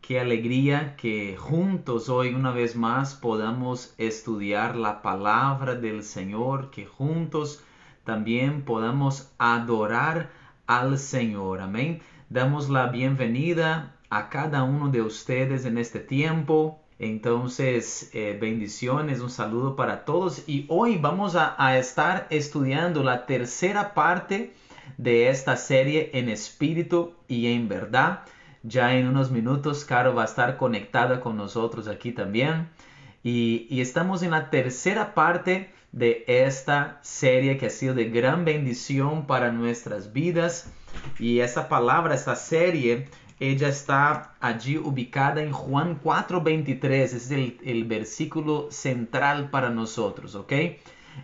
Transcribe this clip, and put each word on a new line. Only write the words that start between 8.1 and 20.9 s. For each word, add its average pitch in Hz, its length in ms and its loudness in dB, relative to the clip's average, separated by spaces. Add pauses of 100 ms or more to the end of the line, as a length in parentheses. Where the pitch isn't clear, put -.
podamos 131 760 -2
adorar 120 920 0 (380)
al 127 300 2
Señor. 101 640 -2
Amén. 127 380 -4 (300)
Damos 135 400 0
la 131 160 2
bienvenida 135 1080 0 (120)
a 104 200 -4
cada 147 340 -2
uno 139 280 0
de 120 120 2
ustedes 127 600 -2
en 117 140 -2
este 117 200 -4
tiempo. 156 840 0 (180)
Entonces, 120 1160 -2
eh, 104 260 -4
bendiciones, 117 800 -2
un 123 80 -6
saludo 120 480 -2
para 113 300 -2
todos. 165 420 -2
Y 143 220 -2
hoy 214 260 4